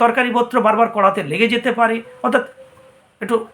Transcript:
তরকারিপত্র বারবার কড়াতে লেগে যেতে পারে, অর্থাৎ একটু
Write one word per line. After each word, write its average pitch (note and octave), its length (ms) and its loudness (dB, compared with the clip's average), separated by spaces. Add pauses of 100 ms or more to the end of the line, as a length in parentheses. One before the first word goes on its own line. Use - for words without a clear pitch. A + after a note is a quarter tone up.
তরকারিপত্র A#3+ 520 0 (120)
বারবার A3 300 2
কড়াতে G3 240 2 (100)
লেগে G3+ 240 0
যেতে A#3+ 240 -2
পারে, A3+ 180 2 (300)
অর্থাৎ B3 180 0 (760)
একটু A#3 140 -2 (180)